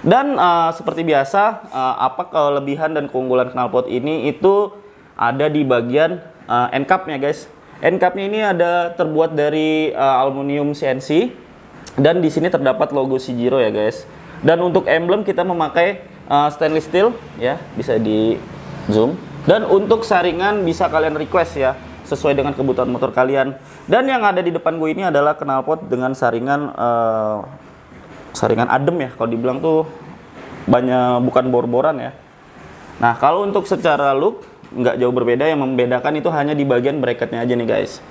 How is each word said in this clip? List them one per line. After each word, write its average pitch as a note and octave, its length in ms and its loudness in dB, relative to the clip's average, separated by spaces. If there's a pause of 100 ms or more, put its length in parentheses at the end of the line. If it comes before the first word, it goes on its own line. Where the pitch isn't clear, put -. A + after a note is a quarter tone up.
Dan, C4 320 4
eh, E3+ 400 4
seperti D#3+ 260 -6
biasa, E3+ 680 0
eh, B2+ 240 -2 (100)
apa F3+ 220 -4
kelebihan C#3+ 640 -2
dan D3 160 -2
keunggulan B2+ 460 0
knalpot B2+ 340 -2
ini C3 420 -2
itu G3 440 2 (420)
ada C3+ 320 0
di D3+ 160 0
bagian, C3 580 2 (280)
eh, A#2+ 260 0
end C3+ 140 -2
capnya, F#3 280 -2
guys. C#3 320 -4 (320)
End E3+ 160 2
capnya F#3 320 0
ini G#3+ 160 -2
ada F3 480 0
terbuat D#3 400 0
dari, D#3 560 0
eh, C3 320 2
aluminium C#3+ 560 -2
C - 80 -8
N C3 160 0
C. F3+ 320 0 (640)
Dan D#3+ 240 4
di D#3 80 2
sini D#3+ 200 0
terdapat C#3 440 0
logo C3+ 240 0
Shijiro B2+ 400 0
ya, A2 160 2
guys. G#2+ 320 -2 (380)
Dan E3 180 4
untuk F3+ 240 2
emblem F3 400 2
kita F3+ 160 -2
memakai, E3+ 640 0 (260)
eh, D3 240 4
stainless D#3 320 0
steel F#3+ 240 2 (320)
ya, C3 160 0 (160)
bisa A#2+ 240 -2
di A2 400 2 (540)
zoom. A2 260 2 (320)
Dan A3 160 4
untuk G#3+ 400 2
saringan F#3 560 0
bisa E3 300 0
kalian D#3 240 0
request D#3+ 440 -2
ya, C3+ 200 0 (240)
sesuai C#3+ 320 0
dengan C#3 160 0
kebutuhan C3 400 0
motor B2 240 -2
kalian. C3 400 0 (320)
Dan B3 200 4
yang B3+ 200 0
ada F#3+ 160 2
di F3 80 0
depan E3 280 -2
gue D#3 120 0
ini F3+ 160 -2
adalah D3+ 320 2
knalpot C#3 480 -2
dengan B2+ 240 -2
saringan, C3 640 -2
eh, A2+ 640 0 (960)
saringan A2+ 380 0
adem C#3 360 0
ya, - 80 -10
kalau A#2 140 -2
dibilang B2 320 -2
tuh D#3+ 240 2 (800)
banyak, B2 640 2
bukan B2+ 240 2
bor-boran B2 480 2
ya. A#2+ 120 -8 (880)
Nah, A#2+ 200 4
kalau E3 260 2
untuk G3 220 -2
secara C#3+ 480 2
look F#3 280 0 (300)
nggak B2 240 0
jauh B2 160 2
berbeda, B2 320 2
yang D#3 160 0
membedakan B2+ 560 0
itu E3 160 -2
hanya D3 240 0
di C#3+ 80 0
bagian C3+ 320 0
bracketnya A#2+ 480 -2
aja B2 80 0
nih, A#2+ 160 -2
guys. G#2 420 -2